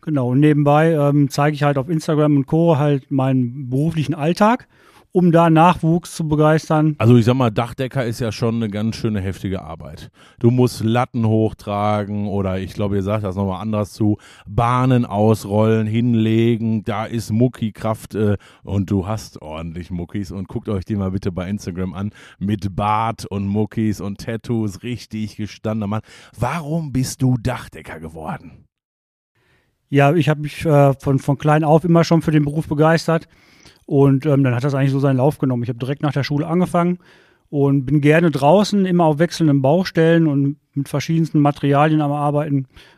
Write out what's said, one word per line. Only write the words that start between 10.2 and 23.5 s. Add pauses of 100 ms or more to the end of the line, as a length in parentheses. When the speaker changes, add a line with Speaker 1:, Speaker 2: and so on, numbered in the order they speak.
Speaker 2:
Du
musst
Latten
hochtragen
oder
ich
glaube,
ihr
sagt
das
nochmal
anders
zu, (260)
Bahnen
ausrollen,
hinlegen,
da
ist
Muckikraft,
äh, (260)
und
du
hast
ordentlich
Muckis
und
guckt
euch
die
mal
bitte
bei
Instagram
an, (300)
mit
Bart
und
Muckis